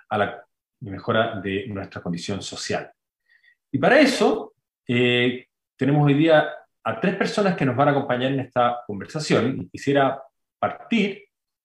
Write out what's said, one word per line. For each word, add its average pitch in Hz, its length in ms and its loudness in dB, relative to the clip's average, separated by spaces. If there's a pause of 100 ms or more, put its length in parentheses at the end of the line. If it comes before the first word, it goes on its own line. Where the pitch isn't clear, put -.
a 107 100 -4
la - 260 -4 (360)
mejora 110 600 -4
de 98 280 -6
nuestra 98 340 -12
condición 87 400 -8
social. - 480 -8 (800)
Y 139 80 -2
para 214 220 6
eso, - 540 2 (340)
eh, 123 580 0 (300)
tenemos 147 280 2
hoy 143 100 6
día 151 340 4 (340)
a - 180 -4
tres 185 140 0
personas 196 400 0
que 156 100 -2
nos 123 120 0
van 143 100 4
a 147 60 4
acompañar 135 400 -2
en 139 80 -2
esta 120 480 0
conversación, 131 720 -2
y - 80 -12
quisiera 139 520 0 (380)
partir - 640 -2 (420)